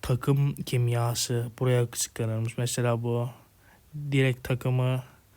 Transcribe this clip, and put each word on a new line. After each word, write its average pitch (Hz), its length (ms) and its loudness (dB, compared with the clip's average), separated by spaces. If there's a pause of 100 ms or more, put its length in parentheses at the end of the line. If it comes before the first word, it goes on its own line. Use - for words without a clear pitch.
takım 139 540 2
kimyası 120 1040 0
buraya 123 320 2
kısıtlanırmış. 113 680 -4
Mesela 120 460 0
bu 120 260 0 (840)
direkt 131 320 2
takımı 127 600 0 (340)